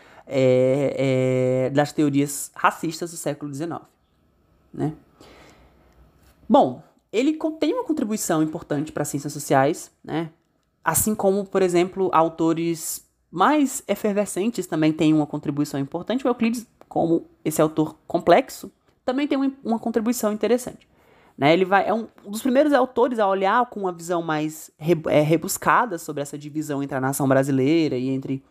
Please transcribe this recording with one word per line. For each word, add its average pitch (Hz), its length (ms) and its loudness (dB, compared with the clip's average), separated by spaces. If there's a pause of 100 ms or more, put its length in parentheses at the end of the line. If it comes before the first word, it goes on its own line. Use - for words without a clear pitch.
(260)
é, 131 1400 2
é, - 20 -2
das 143 220 0
teorias 143 640 0
racistas 165 560 -4
do 165 60 -14
século 147 340 -8
dezenove, 147 340 -8 (880)
né? 147 200 -4 (1600)
Bom, 185 320 4 (320)
ele 269 200 2
co-, 311 180 -4
tem 320 240 -2
uma 494 80 -4
contribuição 214 580 -2
importante 156 500 -4
para 147 120 -4
as 147 60 -6
ciências 143 240 -6
sociais, 143 580 0 (120)
né? 160 280 -6 (520)
Assim 165 300 0
como, 202 320 0
por 190 160 0
exemplo, 180 500 0
autores 165 960 -2 (220)
mais 262 580 0
efervescentes 202 760 -2
também 156 260 0
têm 156 220 2
uma 147 140 2
contribuição 147 520 -4
importante. 175 460 -4
O - 20 4
Euclides, 233 380 0 (240)
como 165 380 0 (180)
esse 156 160 0
autor 156 340 0 (120)
complexo, - 640 2 (340)
também 269 220 -2
tem 277 100 0
uma, 269 140 0 (120)
uma 226 140 0
contribuição 226 560 -2
interessante. 220 560 -2 (480)
Né, 143 160 6
ele 185 120 4
vai, 190 220 2
é 190 60 0
um, 220 140 -4 (160)
um 202 60 -16
dos 208 120 -8
primeiros 277 300 4
autores 254 460 2
a 214 100 2
olhar 196 400 2
com 233 120 -14
uma 190 120 -4
visão 170 300 -4
mais 156 560 -4
re-, 160 300 2
é, 151 140 4
rebuscada 165 760 2
sobre 147 240 -8
essa 143 160 -10
divisão 147 460 -6
entre 139 120 -6
a 131 60 -2
nação 135 260 -2
brasileira 135 720 2
e 127 120 -4
entre 135 420 -6